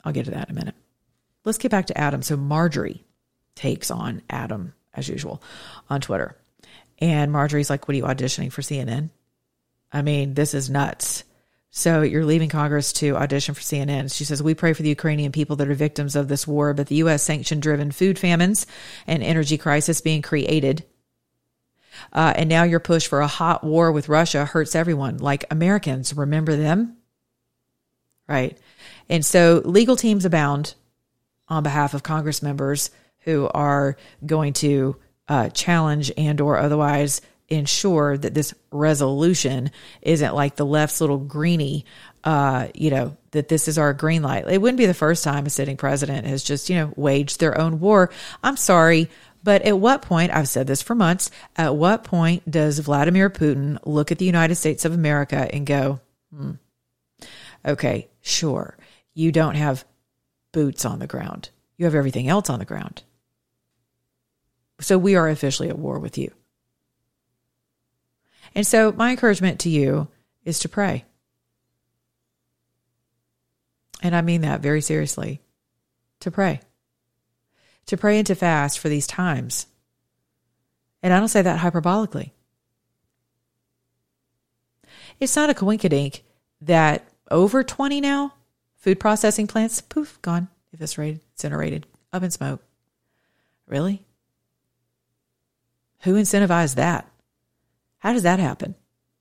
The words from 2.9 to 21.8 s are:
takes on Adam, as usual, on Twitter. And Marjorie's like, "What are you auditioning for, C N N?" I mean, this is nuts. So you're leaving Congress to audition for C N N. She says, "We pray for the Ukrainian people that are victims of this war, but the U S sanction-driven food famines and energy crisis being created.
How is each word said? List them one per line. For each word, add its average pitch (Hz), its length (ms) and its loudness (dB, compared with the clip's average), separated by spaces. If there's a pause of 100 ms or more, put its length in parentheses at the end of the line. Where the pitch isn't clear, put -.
takes - 380 -6
on 117 360 -8
Adam, 123 460 -10 (180)
as 135 160 -10
usual, - 340 -10 (460)
on 139 120 -4
Twitter. 85 360 -6 (640)
And 151 320 0
Marjorie's 147 400 0
like, 139 160 -6
"What 143 80 -2
are 135 40 0
you 127 60 -4
auditioning 139 460 -4
for, 143 120 -10
C 143 160 -6
N 131 100 -6
N?" 139 220 -6 (840)
I 147 100 -4
mean, 143 320 -2
this 147 200 0
is 135 140 -6
nuts. - 560 -4 (520)
So 165 260 2
you're 156 220 2
leaving 160 260 2
Congress 147 440 0
to 143 220 0
audition 143 360 -2
for - 80 -10
C 143 200 -4
N 139 100 -2
N. 139 180 -4
She 147 160 -8
says, 143 160 -4
"We 156 140 0
pray 160 200 0
for 156 80 -8
the 151 80 0
Ukrainian 147 420 -2
people 156 240 -2
that 143 120 -2
are 143 60 2
victims 147 400 -2
of 143 140 0
this 143 180 -4
war, 147 260 0
but 143 140 -2
the 143 100 -2
U 160 120 4
S 151 160 2
sanction-driven 147 680 -2
food 185 260 2
famines 180 500 2 (420)
and 147 160 -2
energy 156 340 0
crisis 151 420 0
being 156 220 0
created. 147 640 0 (1300)